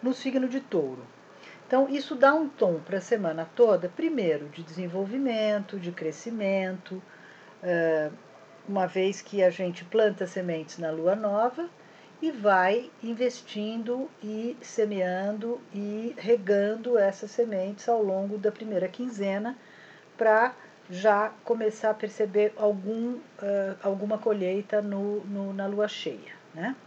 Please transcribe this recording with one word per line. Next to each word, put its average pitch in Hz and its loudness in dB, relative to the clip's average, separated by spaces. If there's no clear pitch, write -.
no 254 0
signo 262 -2
de 262 -4
Touro. 131 -4
Então, 269 4
isso 277 -4
dá 269 8
um 311 2
tom 175 0
pra 190 -4
semana 165 -2
toda, 190 6
primeiro, 180 0
de 156 -14
desenvolvimento, 202 -2
de 175 -6
crescimento, 190 -4
eh, 165 2
uma 196 0
vez 190 0
que 202 0
a 180 8
gente 180 -2
planta 208 2
sementes 175 -6
na 165 -4
lua 165 2
nova 220 0
e 320 -2
vai 202 2
investindo 233 -4
e 214 -6
semeando 208 -2
e 208 -6
regando 214 2
essas 196 0
sementes 202 -2
ao 233 4
longo 196 -2
da 208 2
primeira 202 -4
quinzena 214 -4
pra 226 6
já 202 4
começar 220 0
a 214 2
perceber 208 0
algum, 214 0
eh, 196 -2
alguma 202 0
colheita 208 0
no, 208 -2
no, 196 -6
na 196 -4
lua 202 0
cheia, - -8
né? 196 -6